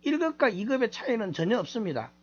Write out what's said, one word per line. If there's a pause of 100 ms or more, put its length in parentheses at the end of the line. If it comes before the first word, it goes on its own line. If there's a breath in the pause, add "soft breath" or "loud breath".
일
급과
이
급의
차이는
전혀
없습니다. (120)